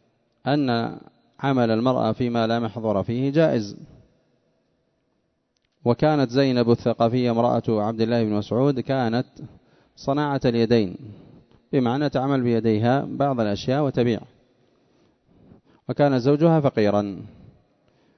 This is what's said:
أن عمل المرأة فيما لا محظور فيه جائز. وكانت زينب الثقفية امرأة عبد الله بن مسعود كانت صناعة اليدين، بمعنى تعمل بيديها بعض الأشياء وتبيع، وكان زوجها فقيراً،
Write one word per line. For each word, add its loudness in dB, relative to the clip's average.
أن -2
عمل 2
المرأة 0
فيما -2
لا -2
محظور -2
فيه -4
جائز. 0
وكانت 2
زينب 2
الثقفية 0
امرأة 0
عبد -2
الله 0
بن -2
مسعود 0
كانت -2
صناعة -2
اليدين، 2
بمعنى 0
تعمل 0
بيديها 2
بعض -2
الأشياء -2
وتبيع، 0
وكان 2
زوجها 4
فقيراً، 0